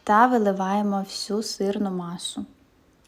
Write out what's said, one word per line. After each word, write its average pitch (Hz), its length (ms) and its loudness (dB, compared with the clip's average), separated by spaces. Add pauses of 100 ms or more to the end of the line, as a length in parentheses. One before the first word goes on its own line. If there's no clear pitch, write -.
та 214 240 6
виливаємо 202 840 0
всю 214 340 -4
сирну 202 480 -2
масу. 180 540 -8 (640)